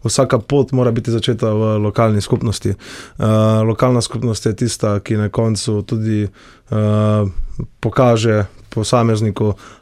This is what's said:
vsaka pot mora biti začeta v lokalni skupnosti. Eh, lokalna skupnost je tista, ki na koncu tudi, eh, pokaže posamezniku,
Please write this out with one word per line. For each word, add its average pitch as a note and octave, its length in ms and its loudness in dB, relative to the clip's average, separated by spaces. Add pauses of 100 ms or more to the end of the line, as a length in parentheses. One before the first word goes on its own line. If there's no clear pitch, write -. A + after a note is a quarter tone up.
vsaka B2+ 340 2
pot C3+ 340 0
mora B2+ 180 2
biti A2+ 200 -2
začeta A2+ 400 -2
v G#2+ 280 0
lokalni G#2 420 0
skupnosti. A2+ 480 -2
Eh, - 560 -8 (400)
lokalna A#2+ 360 2
skupnost A2+ 460 -4
je G#2+ 100 -2
tista, G#2+ 440 -2
ki A2 160 -4
na G#2 120 0
koncu A2 540 -2
tudi, G#2+ 400 -2
eh, G#2+ 1040 0 (540)
pokaže A2+ 640 2 (260)
posamezniku, A2 840 0 (280)